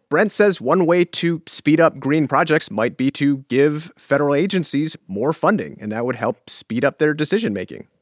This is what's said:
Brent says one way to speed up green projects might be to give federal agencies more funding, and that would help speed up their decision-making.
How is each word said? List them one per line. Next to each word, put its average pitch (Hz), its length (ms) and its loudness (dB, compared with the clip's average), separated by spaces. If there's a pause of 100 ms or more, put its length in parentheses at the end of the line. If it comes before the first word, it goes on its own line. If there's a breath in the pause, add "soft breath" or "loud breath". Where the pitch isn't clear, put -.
Brent 185 220 2
says 202 280 2
one 156 280 2
way 175 180 4
to 170 400 -2
speed - 340 2
up 160 200 4
green 143 280 0
projects 156 440 0
might 110 260 -2
be 131 140 0
to 143 380 -2
give 151 460 0
federal 143 380 0
agencies 156 640 -2 (100)
more 110 240 -2
funding, 151 480 -2
and 107 120 -8
that 117 140 -4
would 127 100 -4
help 117 340 -6
speed - 340 -6
up 139 140 0
their 151 160 2
decision-making. 147 720 -4 (140)